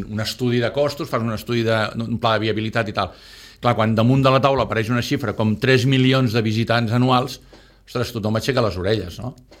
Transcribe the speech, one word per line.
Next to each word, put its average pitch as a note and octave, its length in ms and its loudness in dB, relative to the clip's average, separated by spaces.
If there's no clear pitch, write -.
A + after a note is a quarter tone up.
un G#2+ 160 -8
estudi A#2+ 380 -2
de A#2 140 -2
costos, C#3+ 360 -2
fas A#2+ 140 -2
un A#2 100 -2
estudi A#2 300 -2
de, A2+ 160 2
un A#2 240 -4
pla A2+ 160 2
de G#2 140 0
viabilitat G#2+ 420 -2
i G2+ 60 -8
tal. F#2+ 160 -4
Clar, A#2+ 180 2
quan A2 200 2
damunt B2 280 4
de C3 80 6
la C3 120 4
taula C3+ 240 2
apareix G#2+ 240 -2
una A#2+ 120 0
xifra C3 320 -2
com A2 220 0
tres B2 300 4
milions C3 480 2
de A#2+ 80 0
visitants A2+ 520 0
anuals, B2+ 440 0
ostres, - 300 -6
tothom G#2+ 240 -2
aixeca A#2+ 260 0
les G2 140 0
orelles, F#2 420 -2
no? A2+ 140 -10